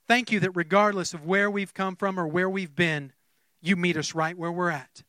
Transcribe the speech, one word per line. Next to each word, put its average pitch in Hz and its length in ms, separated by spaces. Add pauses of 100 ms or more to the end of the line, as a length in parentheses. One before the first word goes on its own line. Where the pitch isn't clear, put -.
thank 233 240
you 208 80
that 185 120
regardless 185 640
of 151 120
where 202 260
we've 202 220
come 190 240
from 190 200
or 175 80
where 175 240
we've 180 280
been, 151 340 (480)
you 185 160
meet 175 220
us 147 180
right 160 220
where 170 160
we're 175 160
at. 139 400